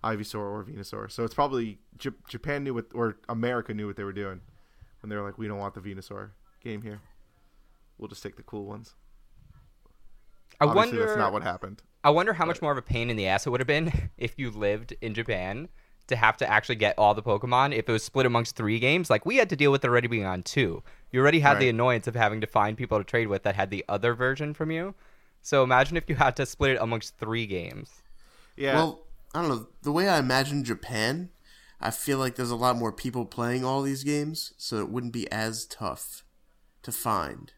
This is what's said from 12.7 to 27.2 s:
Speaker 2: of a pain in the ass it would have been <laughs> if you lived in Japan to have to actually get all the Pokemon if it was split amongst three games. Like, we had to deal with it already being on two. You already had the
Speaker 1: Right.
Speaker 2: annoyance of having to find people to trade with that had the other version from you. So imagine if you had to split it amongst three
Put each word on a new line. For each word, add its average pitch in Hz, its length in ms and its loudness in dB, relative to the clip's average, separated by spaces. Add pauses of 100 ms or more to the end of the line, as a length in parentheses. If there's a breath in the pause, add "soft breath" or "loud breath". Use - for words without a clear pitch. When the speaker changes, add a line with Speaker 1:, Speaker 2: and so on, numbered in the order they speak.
Speaker 2:
of 139 60 2
a 123 40 -4
pain 117 280 -2
in 113 80 -2
the 98 100 0
ass 95 180 2
it 147 40 -2
would 123 100 0
have 127 80 0
been 151 460 0
<laughs> - 40 -20
if 117 200 -6
you 127 140 -4
lived 107 500 -2
in 113 120 -4
Japan 107 540 -4 (400)
to 127 80 0
have 110 220 6
to - 120 0
actually 107 260 2
get 107 240 2
all 104 160 8
the 104 80 -6
Pokemon 123 500 2
if 113 160 -2
it - 20 2
was 110 120 2
split 131 240 2
amongst 117 280 0
three 110 240 0
games. 151 300 2
Like, - 160 4
we 240 120 2
had 226 120 4
to 156 60 0
deal 143 160 6
with 139 120 2
it 131 40 2
already 120 200 4
being 113 180 -2
on 92 180 -4
two. 90 400 0 (280 soft breath)
You 127 80 0
already 147 200 6
had 143 200 8
the 135 60 4
Speaker 1:
Right. 123 80 4
Speaker 2:
annoyance 120 340 2
of 117 80 -4
having 110 260 2
to 107 60 -2
find 107 300 2
people 110 220 0
to 101 40 -2
trade 117 240 0
with 98 160 0
that 101 120 0
had 98 160 0
the 98 180 -4
other 107 240 2
version 135 400 -2
from 156 160 -4
you. 170 240 -6 (480 soft breath)
So 139 220 4
imagine 131 340 4
if 160 100 -4
you 156 80 -2
had 131 200 4
to 139 100 -2
split 135 260 0
it 131 100 0
amongst 113 360 -4
three 113 300 -4